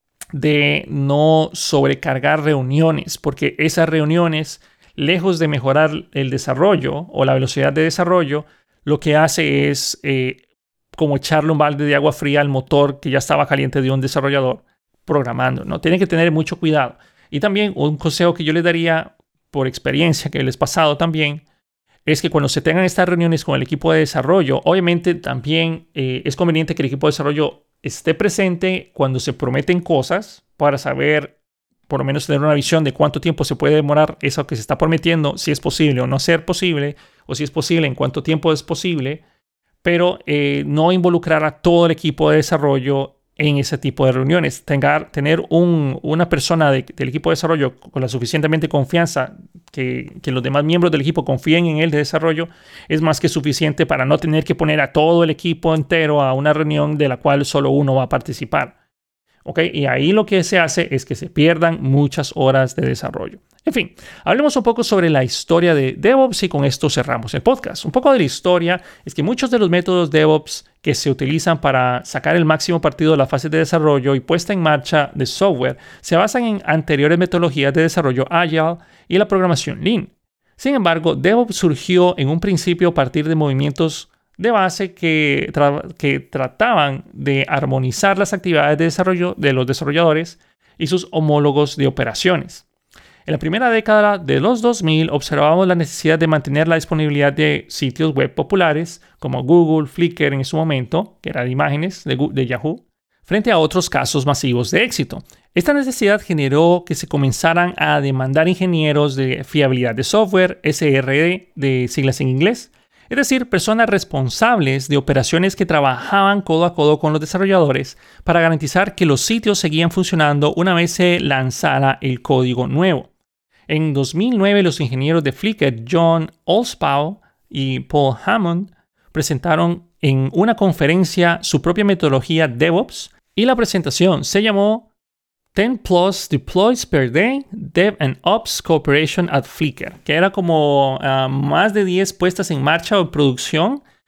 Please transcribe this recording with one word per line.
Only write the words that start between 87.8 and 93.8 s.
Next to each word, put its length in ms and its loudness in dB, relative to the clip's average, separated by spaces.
las 160 0
actividades 440 0
de 80 0
desarrollo 520 -2
de 160 0
los 140 0
desarrolladores 720 0
y 80 -2
sus 240 -2
homólogos 640 2
de 80 0
operaciones. 800 -2
En 60 -2
la 60 -4
primera 300 0
década 480 2